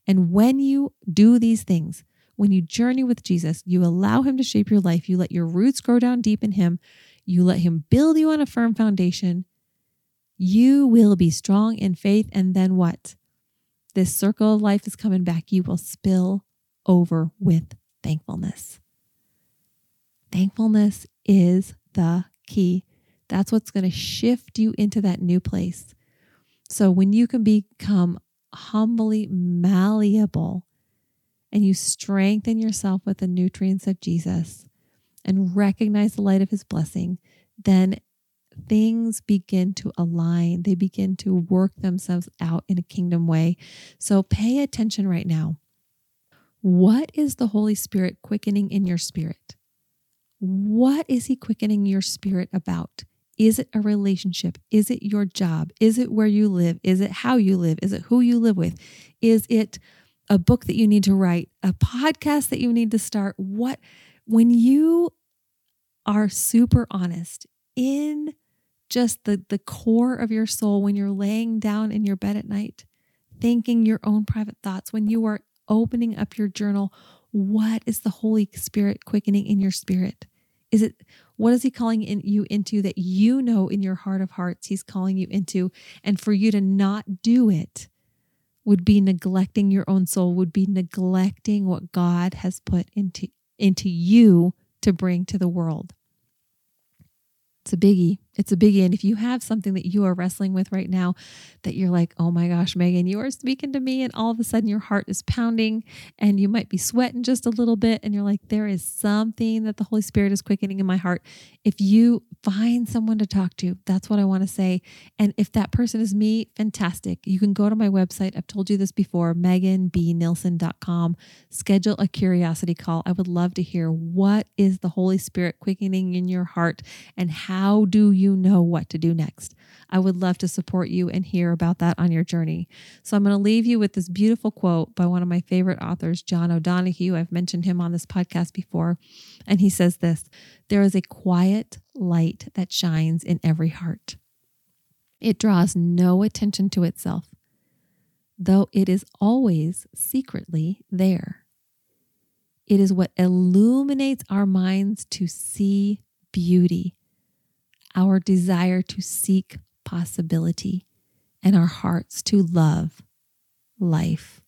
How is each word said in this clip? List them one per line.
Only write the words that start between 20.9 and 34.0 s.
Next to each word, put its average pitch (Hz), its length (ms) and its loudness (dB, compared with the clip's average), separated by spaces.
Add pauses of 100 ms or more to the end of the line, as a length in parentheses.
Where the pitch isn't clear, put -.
is 185 500 4 (200)
the 175 320 0 (200)
key. 180 380 0 (440)
That's 190 240 -2
what's 220 180 -2
gonna 185 200 -2
shift - 680 -4
you 220 180 0
into 208 240 -2
that 185 220 -2
new 180 180 2
place. - 540 -6 (800)
So 196 160 4
when 190 220 4
you 226 160 4
can 233 160 -2
become 196 720 0 (340)
humbly 220 800 -2
malleable 185 1400 0 (840)
and 208 120 2
you 190 80 4
strengthen 196 840 -2
yourself 196 460 -2
with 196 140 -4
the 185 100 -4
nutrients 185 580 -2
of 190 140 -4